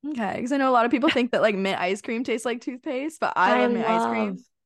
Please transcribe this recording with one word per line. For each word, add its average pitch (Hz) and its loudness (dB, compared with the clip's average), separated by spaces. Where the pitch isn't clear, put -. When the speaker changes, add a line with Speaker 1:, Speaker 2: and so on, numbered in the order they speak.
Speaker 1:
Okay, 233 -4
'cause 247 -4
I 285 0
know 269 2
a - 4
lot 233 6
of 240 0
people - 2
think 247 0
that, 185 2
like, 214 4
mint 190 -2
ice 190 -2
cream 240 -4
tastes 226 -4
like 240 -4
toothpaste, 269 -8
but - -2
I 202 4
Speaker 2:
I 247 4
Speaker 1:
love 240 2
mint 226 -2
ice 226 2
cream. 226 -2
Speaker 2:
love, 180 -8